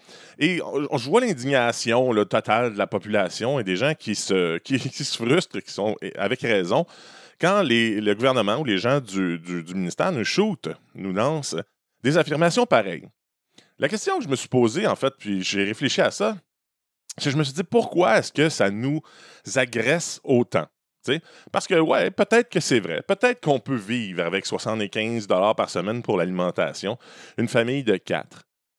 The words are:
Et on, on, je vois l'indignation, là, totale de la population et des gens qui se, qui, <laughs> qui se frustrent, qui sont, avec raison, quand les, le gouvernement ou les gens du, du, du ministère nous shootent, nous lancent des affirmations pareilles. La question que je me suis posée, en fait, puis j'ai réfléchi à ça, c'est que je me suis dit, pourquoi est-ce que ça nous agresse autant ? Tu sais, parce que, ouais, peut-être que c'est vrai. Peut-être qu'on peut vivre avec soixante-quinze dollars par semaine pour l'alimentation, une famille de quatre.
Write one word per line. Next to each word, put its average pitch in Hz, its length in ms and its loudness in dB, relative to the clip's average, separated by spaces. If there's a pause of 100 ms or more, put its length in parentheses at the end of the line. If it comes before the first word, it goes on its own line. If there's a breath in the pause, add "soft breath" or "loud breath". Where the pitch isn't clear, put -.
(400 loud breath)
Et 165 240 0
on, 135 260 -4
on, 143 80 0
je 120 100 -6
vois 202 140 4
l'indignation, 127 880 2
là, 104 140 4
totale 113 480 0
de 101 60 -4
la 98 80 0
population 104 720 -2
et 113 40 -4
des 92 120 -2
gens 135 180 0
qui 110 220 -6
se, 90 420 0
qui, 127 220 -4
<laughs> 131 100 -6
qui - 140 -8
se - 120 -6
frustrent, 120 440 -2
qui - 120 -12
sont, 101 240 -2 (220)
avec 101 240 -2
raison, 113 460 2 (520 loud breath)
quand 196 220 4
les, 117 380 2
le 104 160 2
gouvernement 117 420 2
ou 156 60 -4
les 107 140 2
gens 135 240 2
du, 95 360 -2
du, 85 260 -6
du 85 100 -12
ministère 95 400 -2
nous 117 100 -2
shootent, 196 460 0 (260)
nous 95 160 -6
lancent 131 460 -2 (440)
des 147 160 2
affirmations 165 480 2
pareilles. 95 440 0 (680 soft breath)
La 131 100 0
question 381 280 -2
que 302 60 -4
je 165 60 -8
me 135 80 0
suis - 100 -10
posée, 127 400 2
en 107 80 2
fait, 135 220 -2
puis 98 260 -4
j'ai 98 220 0
réfléchi 113 340 -2
à 139 100 4
ça, 208 280 -2 (800)
c'est - 80 -8
que 147 60 2
je 131 60 0
me 156 60 2
suis 135 100 -4
dit, 147 100 -4
pourquoi 220 540 2
est-ce - 140 -2
que 151 180 2
ça 101 220 0
nous 135 300 -2 (540 loud breath)
agresse 127 680 0
autant ? 120 440 2 (360)
Tu 135 120 0
sais, 165 60 -4 (300 loud breath)
parce - 160 -2
que, 196 80 0
ouais, 180 360 2
peut-être 226 380 2
que 170 120 -2
c'est 127 180 2
vrai. 85 220 -2
Peut-être 247 420 0
qu'on 139 160 2
peut 135 160 -4
vivre 101 480 -4
avec 90 220 -2
soixante-quinze 110 800 -4
dollars 98 280 4
par 107 140 0
semaine 104 320 -4
pour 113 140 0
l'alimentation, 90 800 -2 (400 loud breath)
une 117 120 -2
famille 127 340 0
de 104 140 2
quatre. - 460 -8 (340)